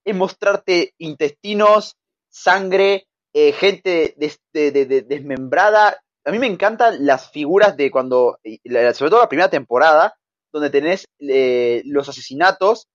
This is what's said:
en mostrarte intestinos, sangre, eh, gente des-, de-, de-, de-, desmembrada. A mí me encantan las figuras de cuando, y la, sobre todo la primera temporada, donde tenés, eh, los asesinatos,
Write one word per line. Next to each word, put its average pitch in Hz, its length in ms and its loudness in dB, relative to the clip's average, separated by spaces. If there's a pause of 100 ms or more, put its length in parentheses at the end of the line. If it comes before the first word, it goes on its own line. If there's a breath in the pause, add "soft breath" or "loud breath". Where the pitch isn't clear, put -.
en 190 120 -4
mostrarte 190 800 -2
intestinos, 202 1000 -2 (320)
sangre, 196 800 0 (260)
eh, 147 180 4
gente 180 640 -2
des-, 151 240 -8 (140)
de-, 151 180 0
de-, 139 140 0
de-, 131 160 0
desmembrada. 147 1000 0 (220)
A 147 80 -6
mí 214 80 -4
me 262 80 -2
encantan 202 580 -2
las 131 260 0
figuras 170 440 2
de 139 160 -2
cuando, 127 520 0
y 110 260 -16
la, 120 240 0
sobre 143 160 -4
todo 220 100 4
la 226 80 4
primera 180 220 -2
temporada, 156 680 2 (380)
donde 147 160 -4
tenés, 151 400 -2 (100)
eh, 123 640 0
los 139 240 -4
asesinatos, 180 880 -2